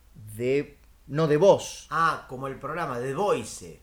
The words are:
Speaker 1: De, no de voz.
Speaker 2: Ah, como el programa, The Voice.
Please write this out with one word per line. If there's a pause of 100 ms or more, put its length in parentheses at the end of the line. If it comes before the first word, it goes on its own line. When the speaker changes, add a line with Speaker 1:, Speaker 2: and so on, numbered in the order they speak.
(360)
Speaker 1:
De, (300)
no
de
voz.
Speaker 2:
Ah,
como
el
programa,
The
Voice.